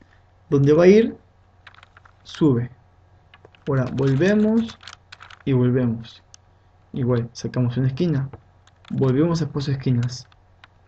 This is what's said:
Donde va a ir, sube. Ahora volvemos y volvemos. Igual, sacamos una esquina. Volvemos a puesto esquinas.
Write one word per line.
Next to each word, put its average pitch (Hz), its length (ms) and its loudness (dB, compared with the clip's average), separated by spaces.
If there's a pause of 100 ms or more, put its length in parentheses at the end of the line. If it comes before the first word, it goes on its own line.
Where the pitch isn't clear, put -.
(500)
Donde 143 240 4
va 165 100 6
a 180 40 6
ir, 214 300 6 (1040)
sube. 127 460 0 (1000)
Ahora 135 260 0
volvemos 208 840 0 (680)
y 139 80 0
volvemos. 123 680 -2 (680)
Igual, 120 400 -2
sacamos 123 460 -6
una 131 100 0
esquina. 135 420 -2 (640)
Volvemos 143 500 0
a 143 60 -4
puesto 143 240 -6
esquinas. 123 560 -4 (600)